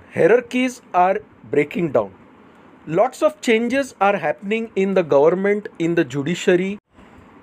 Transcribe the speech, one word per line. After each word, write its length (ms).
Hierarchies 680
are 260
breaking 400
down. 220
Lots 340
of 200
changes 580
are 180
happening 580
in 180
the 100
government, 640
in 160
the 100
judiciary. 720